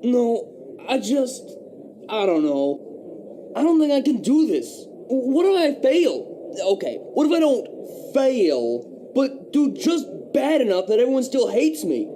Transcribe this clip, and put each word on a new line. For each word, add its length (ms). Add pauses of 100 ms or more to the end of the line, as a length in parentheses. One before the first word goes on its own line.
No, 720 (100)
I 120
just, 440 (640)
I 160
don't 180
know. 1120
I 80
don't 160
think 120
I 100
can 200
do 260
this. 380 (220)
What 380
if 320
I 40
fail? 720 (200)
Okay, 240 (160)
what 140
if 60
I 60
don't 280 (460)
fail, 1000
but 400
do 200
just 320 (280)
bad 280
enough 260
that 120
everyone 240
still 260
hates 340
me? 320